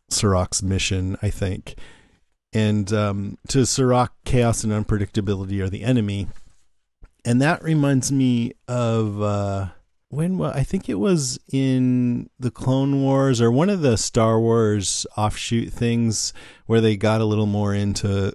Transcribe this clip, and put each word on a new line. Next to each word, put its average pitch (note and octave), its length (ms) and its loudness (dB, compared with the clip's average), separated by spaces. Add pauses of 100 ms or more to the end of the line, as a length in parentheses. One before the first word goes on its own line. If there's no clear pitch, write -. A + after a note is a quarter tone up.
Serac's F#2+ 540 0
mission, F#2 580 -2
I G#2 80 0
think. - 460 -6 (800)
And, G#2 400 0
um, G2+ 440 -2 (120)
to C3+ 180 2
Serac, B2 440 2 (140)
chaos A#2+ 380 2
and G#2+ 100 0
unpredictability G2+ 880 -2
are F#2+ 80 -2
the G2 140 -8
enemy. G#2 440 -2 (1000)
And A#2+ 160 2
that D#3 200 0
reminds C#3+ 500 2
me B2 420 0 (140)
of, A2+ 540 0
uh, G2+ 460 -2 (420)
when E3+ 280 -2
wa-, D#3 180 -2
I C3+ 80 0
think - 240 -4
it B3 120 -4
was D#3 380 0 (140)
in B2+ 800 0 (100)
the B2+ 120 -4
Clone C3+ 500 0
Wars C3+ 400 2
or A#2 100 4
one D3+ 180 4
of F#3+ 120 0
the A#2+ 160 4
Star A2+ 420 2
Wars A2 640 2 (120)
offshoot G#2+ 560 -2
things A#2 580 0 (360)
where A2+ 120 4
they A2 160 4
got A2 240 2
a A2+ 60 0
little G#2 220 0
more G2+ 260 0
into G2+ 600 -2